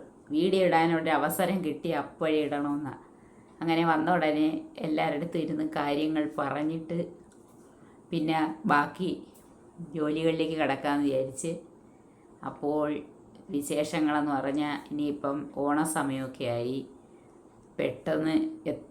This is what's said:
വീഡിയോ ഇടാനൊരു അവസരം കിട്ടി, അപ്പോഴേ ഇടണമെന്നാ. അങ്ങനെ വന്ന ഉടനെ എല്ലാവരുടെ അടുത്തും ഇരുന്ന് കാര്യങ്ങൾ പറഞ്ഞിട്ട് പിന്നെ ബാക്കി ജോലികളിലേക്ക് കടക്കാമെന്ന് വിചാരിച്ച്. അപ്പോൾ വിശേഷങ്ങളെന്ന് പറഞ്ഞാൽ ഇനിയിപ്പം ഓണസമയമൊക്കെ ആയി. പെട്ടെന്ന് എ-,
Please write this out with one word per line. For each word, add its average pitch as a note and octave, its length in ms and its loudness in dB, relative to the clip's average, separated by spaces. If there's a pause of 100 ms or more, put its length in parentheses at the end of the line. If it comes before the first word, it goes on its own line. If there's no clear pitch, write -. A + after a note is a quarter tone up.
(300)
വീഡിയോ F#3 360 4
ഇടാനൊരു E3 440 4
അവസരം E3+ 540 2
കിട്ടി, D3+ 240 -4
അപ്പോഴേ D#3 540 0
ഇടണമെന്നാ. C#3+ 540 -2 (640)
അങ്ങനെ E3 240 2
വന്ന D#3+ 260 4
ഉടനെ D#3 560 2 (120)
എല്ലാവരുടെ D#3 380 0
അടുത്തും E3+ 220 -4
ഇരുന്ന് D#3 380 -2
കാര്യങ്ങൾ D3+ 640 0
പറഞ്ഞിട്ട് D#3 600 -2 (1120)
പിന്നെ D#3 460 0 (100)
ബാക്കി D3 560 0 (720)
ജോലികളിലേക്ക് D#3+ 640 0
കടക്കാമെന്ന് C#3+ 480 0
വിചാരിച്ച്. C3 480 0 (920)
അപ്പോൾ D3 440 -2 (640)
വിശേഷങ്ങളെന്ന് D3+ 840 0
പറഞ്ഞാൽ C#3+ 420 0 (160)
ഇനിയിപ്പം D3 680 -4
ഓണസമയമൊക്കെ C#3+ 880 0
ആയി. B2 420 -2 (920)
പെട്ടെന്ന് D#3 560 0 (340)
എ-, - 220 -4